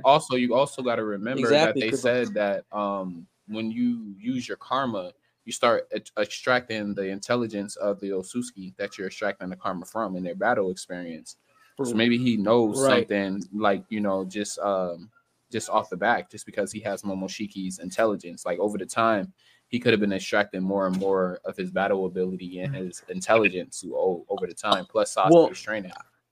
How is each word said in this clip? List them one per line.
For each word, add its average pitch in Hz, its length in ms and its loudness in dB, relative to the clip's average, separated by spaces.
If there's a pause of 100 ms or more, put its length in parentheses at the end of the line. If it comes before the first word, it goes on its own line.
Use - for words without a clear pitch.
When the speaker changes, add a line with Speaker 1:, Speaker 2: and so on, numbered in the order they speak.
Speaker 1:
also, 143 320 6
you 123 200 2
also 135 260 2
gotta 113 240 0
remember 107 360 -4
Speaker 2:
Exactly, 135 400 4
Speaker 1:
that 110 40 2
they 110 60 0
Speaker 2:
'cause 127 100 -4
Speaker 1:
said 123 320 2
that, 101 400 0
um, 95 540 -4 (200)
when 110 240 -4
you 117 460 -2
use 120 280 -4
your 101 120 -8
karma, 113 560 -4 (320)
you 117 80 -10
start 113 400 4
ex-, 104 240 -6
extracting 110 760 -2
the 98 120 -2
intelligence 104 680 -4
of 101 240 0
the 101 80 -4
Otsutsuki 95 680 -8
that 101 220 -8
you're 95 100 -6
extracting 98 420 -6
the 92 60 -8
karma 92 300 -6
from 101 320 -4
in 90 60 -6
their 87 120 -6
battle 98 360 2
experience. 87 680 -12 (460)
So 120 80 -2
Speaker 2:
True. - 20 -2
Speaker 1:
maybe 117 240 4
he 123 180 2
knows 113 460 4
Speaker 2:
Right. 127 260 4
Speaker 1:
something, 98 340 0 (120)
like, 101 340 2
you 107 140 -4
know, 95 240 0
just, 101 340 -6
um, 92 520 -2 (400)
just 110 180 -4
off 107 220 0
the 92 40 -4
back, 104 360 0
just - 160 -16
because 101 240 -4
he 107 80 -10
has 101 240 -6
Momoshiki's 95 720 -6
intelligence. 90 720 -2
Like, 87 100 -2
over 101 220 0
the 92 60 -6
time, 110 460 0 (360)
he 120 120 -4
could 123 140 6
have 104 60 6
been 101 120 2
extracting 95 520 0
more 95 240 2
and 92 100 0
more 95 480 2
of 95 100 -6
his 92 140 -6
battle 95 380 0
ability 92 520 -4
and 92 160 -4
his 92 340 -10
intelligence 92 800 0
o-, 85 400 0
over 95 200 -4
the 85 80 -14
time, 98 300 0
plus 104 300 0
Sasuke's 98 180 4
Speaker 2:
Well, 165 160 10
Speaker 1:
training. 101 420 -8 (400)